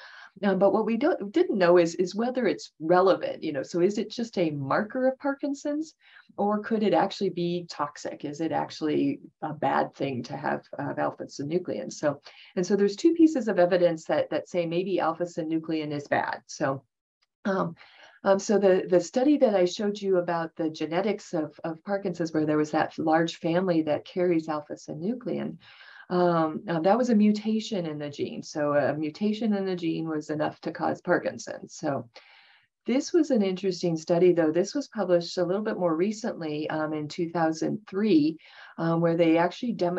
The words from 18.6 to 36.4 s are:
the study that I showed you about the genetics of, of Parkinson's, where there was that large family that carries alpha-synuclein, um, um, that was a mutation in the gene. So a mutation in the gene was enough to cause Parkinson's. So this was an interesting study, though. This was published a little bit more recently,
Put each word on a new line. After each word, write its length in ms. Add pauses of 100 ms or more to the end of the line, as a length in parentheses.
the 140
study 380
that 160
I 100
showed 340
you 200
about 380
the 120
genetics 640
of, 320
of 180
Parkinson's, 520
where 100
there 140
was 140
that 260
large 380
family 460
that 220
carries 460
alpha-synuclein, 1040 (520)
um, 600
um, 160
that 140
was 120
a 60
mutation 680
in 140
the 120
gene. 320
So 320
a 200
mutation 600
in 100
the 100
gene 340
was 220
enough 300
to 100
cause 300
Parkinson's. 720
So 340 (800)
this 260
was 200
an 100
interesting 540
study, 360
though. 200
This 200
was 140
published 500
a 80
little 180
bit 140
more 200
recently, 720